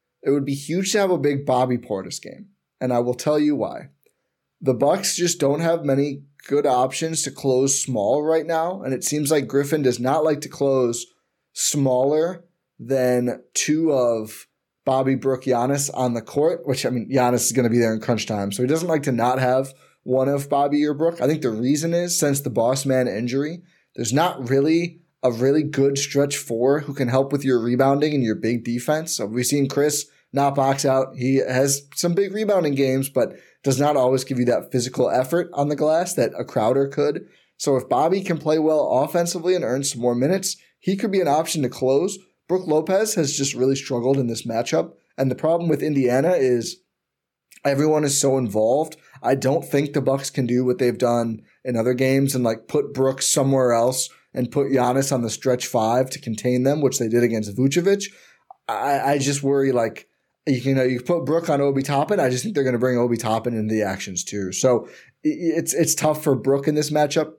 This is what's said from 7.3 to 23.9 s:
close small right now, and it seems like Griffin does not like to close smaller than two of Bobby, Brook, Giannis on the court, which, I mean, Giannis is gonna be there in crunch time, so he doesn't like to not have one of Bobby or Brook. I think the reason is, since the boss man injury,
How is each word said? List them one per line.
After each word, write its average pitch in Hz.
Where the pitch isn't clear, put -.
close 135
small 123
right 160
now, 170
and 135
it 131
seems 147
like 139
Griffin 143
does 123
not 139
like 156
to -
close 131
smaller 147
than 123
two 156
of 117
Bobby, 135
Brook, 131
Giannis 135
on 123
the 117
court, 160
which, 135
I -
mean, 117
Giannis 123
is -
gonna 120
be 117
there 117
in 110
crunch 110
time, 101
so 123
he 127
doesn't 160
like 156
to 139
not 120
have 131
one 131
of 143
Bobby 143
or 147
Brook. 170
I 131
think 147
the 135
reason 139
is, 175
since 143
the 139
boss 123
man 131
injury, 127